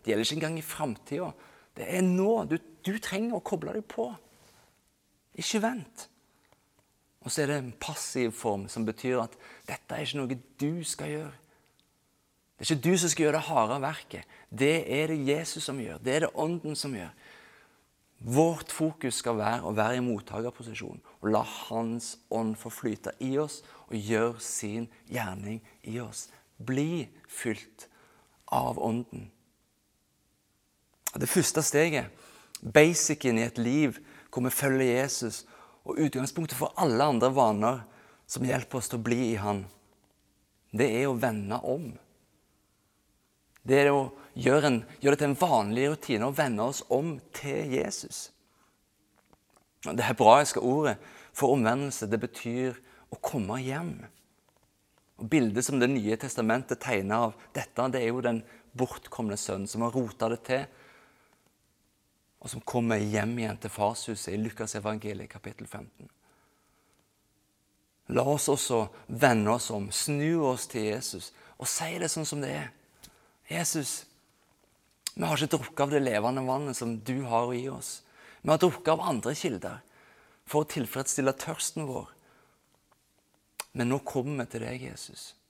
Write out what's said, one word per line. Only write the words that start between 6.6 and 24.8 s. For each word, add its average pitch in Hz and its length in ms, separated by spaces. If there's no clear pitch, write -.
Og - 60
så 151 100
er 139 80
det 147 80
en 123 220
passiv 127 500
form 101 400
som 113 160
betyr 127 320
at 113 140
dette - 260
er 151 120
ikke 143 160
noe 127 180
du 160 260
skal 151 240
gjøre. 151 220
Det - 80
er - 60
ikke 143 160
du 185 100
som 165 140
skal 160 140
gjøre 151 120
det 156 140
harde 123 320
verket. - 540
Det 139 280
er 156 160
det 160 60
Jesus 156 400
som 135 140
gjør. 92 200
Det 127 140
er 160 100
det - 140
ånden 156 400
som 135 160
gjør. 87 160
Vårt 147 560
fokus 156 460
skal 117 180
være 107 300
å 107 100
være 117 220
i 123 80
mottagerposisjon 110 960
og - 100
la 107 140
hans 113 480
ånd 110 240
få 113 160
flyte - 480
i 131 160
oss 147 220
og 110 80
gjøre 113 420
sin 113 460